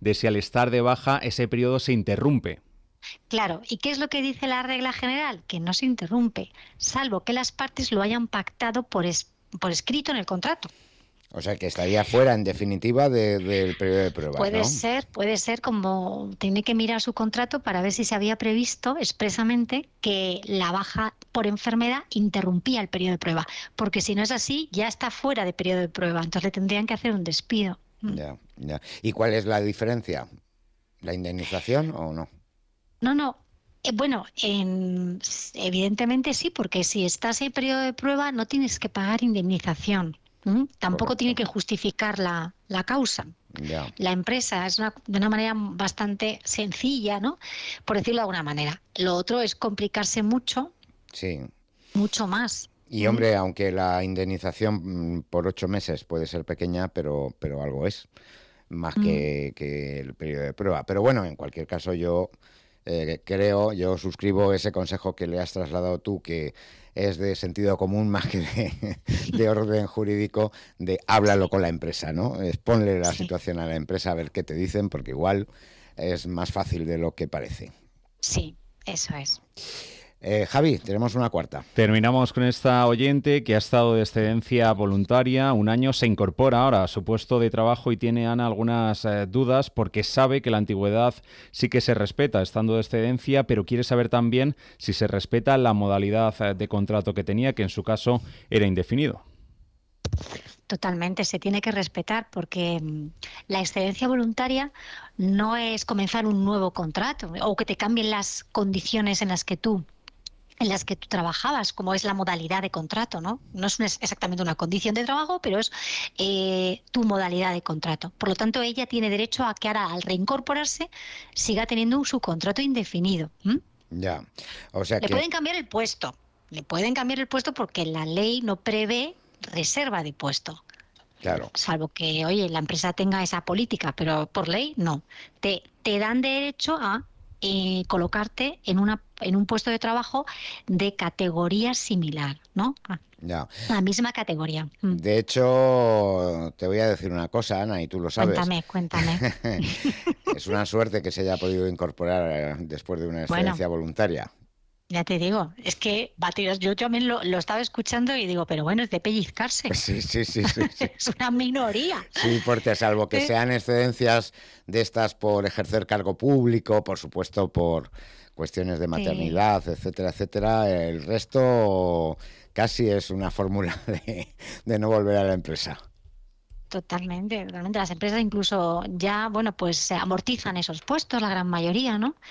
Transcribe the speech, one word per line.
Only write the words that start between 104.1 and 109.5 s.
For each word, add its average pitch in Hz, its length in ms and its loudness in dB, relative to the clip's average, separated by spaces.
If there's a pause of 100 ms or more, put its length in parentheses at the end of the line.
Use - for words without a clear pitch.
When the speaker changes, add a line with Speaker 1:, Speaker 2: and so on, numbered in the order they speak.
Speaker 2:
no 202 400 2
es 226 300 -4
comenzar 214 400 0
un 202 180 2
nuevo 196 280 2
contrato 185 680 -4
o 208 160 0
que - 80 -2
te 196 120 -2
cambien 214 340 2
las 202 340 -4
condiciones 202 800 0
en 196 60 0
las 180 160 -2
que 175 120 -4